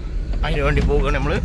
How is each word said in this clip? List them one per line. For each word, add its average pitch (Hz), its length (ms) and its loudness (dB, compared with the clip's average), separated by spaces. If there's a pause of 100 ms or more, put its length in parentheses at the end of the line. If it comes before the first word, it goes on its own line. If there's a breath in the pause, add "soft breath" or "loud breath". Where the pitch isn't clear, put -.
(440)
അതിന് 151 240 0
വേണ്ടി 147 220 2
പോവുകയാണ് 143 300 2
നമ്മള്. 147 240 0